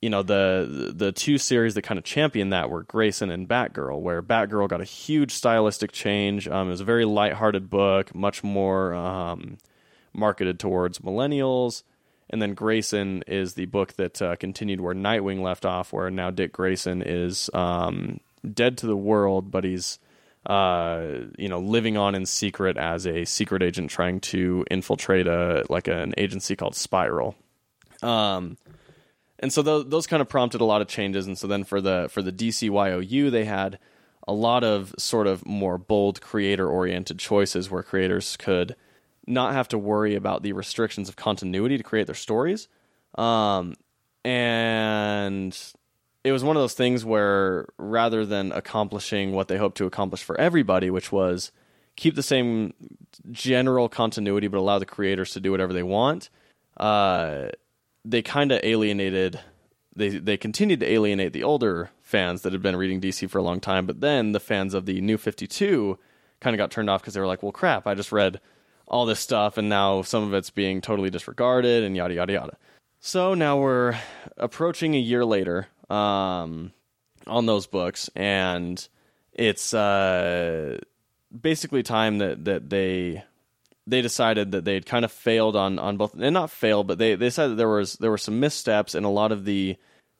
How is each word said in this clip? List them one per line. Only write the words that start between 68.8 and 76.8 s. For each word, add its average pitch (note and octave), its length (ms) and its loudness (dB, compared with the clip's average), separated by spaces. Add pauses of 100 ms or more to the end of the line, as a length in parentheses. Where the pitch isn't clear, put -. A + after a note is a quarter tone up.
all A#2+ 180 0
this G#2+ 140 0
stuff, G#2 380 0
and G#2+ 120 0
now G2 320 2
some G#2+ 220 -2
of G2+ 100 -4
it's F#2+ 160 0
being F#2+ 320 -2
totally G2 280 -2
disregarded," B2 720 2
and F#2+ 120 -2
yada, F2+ 180 -2
yada, F2+ 200 -2
yada. - 240 -4 (420)
So F#3 360 0
now D3 220 2
we're B2 400 2 (400)
approaching D#3+ 580 -2
a C3+ 40 2
year A#2+ 240 2
later, F#2+ 440 0 (220)
um, F#2+ 840 -2 (520)